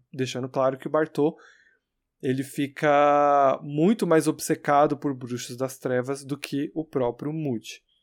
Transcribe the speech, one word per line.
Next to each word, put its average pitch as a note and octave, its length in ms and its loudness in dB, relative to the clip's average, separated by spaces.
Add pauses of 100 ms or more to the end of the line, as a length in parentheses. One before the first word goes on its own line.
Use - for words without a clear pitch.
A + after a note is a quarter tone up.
(120)
Deixando B2+ 360 -6
claro C3+ 280 0
que - 100 -10
o D3 40 -8
Bartô, D3+ 460 0 (840)
ele C3 220 -2
fica C#3+ 1200 2
muito D#3+ 440 2
mais D#3+ 200 4
obcecado D3+ 680 2
por C#3 180 -4
Bruxos B2 420 -10
das B2+ 220 -6
Trevas C3+ 460 -4
do C#3 120 -6
que C#3+ 380 -6
o D#3 100 -4
próprio B2+ 480 -4
Moody. C#3+ 480 -6 (220)